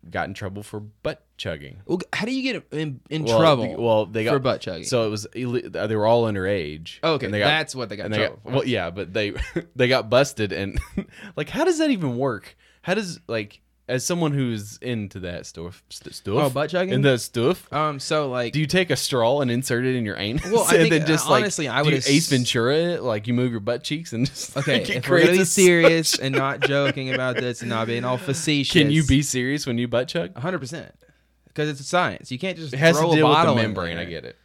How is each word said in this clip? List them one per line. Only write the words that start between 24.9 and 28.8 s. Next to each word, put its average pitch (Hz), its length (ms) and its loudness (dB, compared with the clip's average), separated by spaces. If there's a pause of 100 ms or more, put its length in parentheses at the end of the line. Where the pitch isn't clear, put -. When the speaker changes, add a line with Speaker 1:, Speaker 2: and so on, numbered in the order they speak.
Speaker 2:
if 127 120 -6
we're 175 100 6
gonna 175 120 8
be 185 60 6
Speaker 1:
creates 185 120 4
a - 40 -2
Speaker 2:
serious 165 680 6
Speaker 1:
<laughs> - 0 -
Speaker 2:
and 135 140 -2
not 135 280 0
joking 135 520 0
about 127 220 -2
this 123 260 -4
and 120 80 -6
not 113 180 -2
being 120 180 -4
all 127 120 -2
facetious. 139 540 0
Speaker 1:
Can 143 180 4